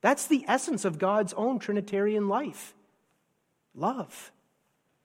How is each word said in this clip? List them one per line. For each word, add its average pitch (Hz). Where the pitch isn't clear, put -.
That's 269
the 277
essence 262
of 160
God's 202
own 240
Trinitarian 202
life. 226
Love. 202